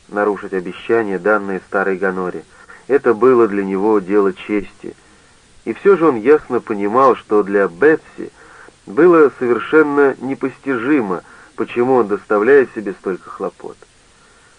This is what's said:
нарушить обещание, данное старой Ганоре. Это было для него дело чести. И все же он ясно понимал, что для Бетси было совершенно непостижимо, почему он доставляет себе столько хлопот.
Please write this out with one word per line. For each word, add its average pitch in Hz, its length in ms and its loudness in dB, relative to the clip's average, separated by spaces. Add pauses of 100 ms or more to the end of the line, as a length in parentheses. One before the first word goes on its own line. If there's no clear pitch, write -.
нарушить 101 440 -4
обещание, 95 640 -4
данное 98 480 -2
старой 95 300 -2
Ганоре. 92 480 -6 (420)
Это 127 260 2
было 117 340 4
для 101 160 -4
него 98 360 0
дело 98 340 0
чести. - 640 -8 (680)
И 113 80 -6
все 196 240 2
же 160 100 2
он 139 80 2
ясно 123 460 0
понимал, 110 540 2
что 104 280 0
для 98 240 0
Бетси 95 640 -2 (540)
было 151 520 4
совершенно 143 840 2
непостижимо, 127 1040 -4 (340)
почему 120 380 -2
он 113 120 2
доставляет 107 640 2
себе 101 200 -8
столько - 360 -10
хлопот. - 460 -12 (840)